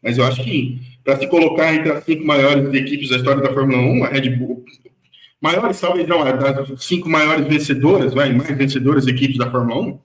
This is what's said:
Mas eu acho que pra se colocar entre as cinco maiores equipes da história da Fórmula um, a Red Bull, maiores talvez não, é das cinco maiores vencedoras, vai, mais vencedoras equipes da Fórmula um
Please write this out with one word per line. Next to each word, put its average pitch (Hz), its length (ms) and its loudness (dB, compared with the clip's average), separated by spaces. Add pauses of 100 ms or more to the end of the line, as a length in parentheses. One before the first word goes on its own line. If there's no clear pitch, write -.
Mas 120 160 -2
eu 123 80 4
acho - 180 -2
que 131 360 -4 (240)
pra 139 140 0
se 135 100 -6
colocar 160 460 2
entre 156 180 0
as 147 120 -4
cinco 156 220 -2
maiores 139 480 2
equipes 139 360 -4
da 127 80 0
história 139 260 0
da 131 100 -2
Fórmula 135 240 0
um, 123 260 2
a - 60 -2
Red 135 220 -2
Bull, - 340 -6 (760)
maiores 190 400 0
talvez 175 280 0
não, 160 200 2
é 131 80 0
das 135 480 -2
cinco 170 240 -2
maiores 156 380 2
vencedoras, 147 720 2
vai, 135 180 2
mais 135 240 0
vencedoras 135 480 2
equipes 127 320 0
da 120 140 -2
Fórmula 120 280 -2
um 214 260 -6